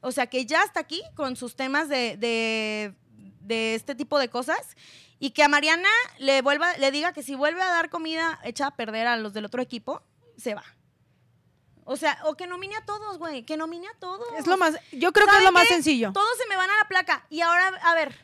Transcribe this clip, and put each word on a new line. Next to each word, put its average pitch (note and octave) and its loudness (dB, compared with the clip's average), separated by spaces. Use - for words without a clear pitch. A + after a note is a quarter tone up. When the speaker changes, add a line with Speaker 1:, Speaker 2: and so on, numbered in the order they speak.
Speaker 1:
o B3+ -6
sea, B3 -2
que B3+ -4
ya D#4 2
hasta G4+ -2
aquí D#4+ -10
con C4 -6
sus B3 -12
temas C#4 -2
de, B3 -2
de, A3 -2
de A3+ -2
este A#3+ -6
tipo C4+ -2
de B3+ 2
cosas, B3+ -4
y C#4 -6
que D4+ 4
a C#4+ 6
Mariana D#4 2
le C4+ 2
vuelva, D4 0
le C4+ 2
diga D4+ -2
que D4 -12
si C4+ -10
vuelve D#4 0
a F#4 0
dar E4 0
comida D#4+ -4
hecha A#3+ -6
a C#4+ -8
perder A3 -4
a A#3+ 0
los G#3+ -8
del G#3+ -8
otro B3 -6
equipo, B3 -8
se A3 -6
va. - -16
O C4+ -6
sea, D4+ -2
o D#4 -2
que F4+ -12
nomine F#4 -10
a G#4+ -10
todos, G#4 -10
güey, D4 -10
que D#4 -8
nomine E4 -10
a A4+ -16
todos. F#4+ -12
Speaker 2:
Es C#4+ -6
lo F4+ 4
más, E4 2
yo D#4 0
creo G#4 8
que G4 8
es - 8
lo G4 8
Speaker 1:
¿Saben F#4 8
Speaker 2:
más F4+ 8
Speaker 1:
qué? F4+ 6
Speaker 2:
sencillo. C4 2
Speaker 1:
Todos G#4+ 2
se A#4+ -4
me G4+ -2
van F#4 0
a G#4 2
la G#4 2
placa. F#4 0
Y D4+ -6
ahora, F4 4
a E4+ 2
ver D4+ 0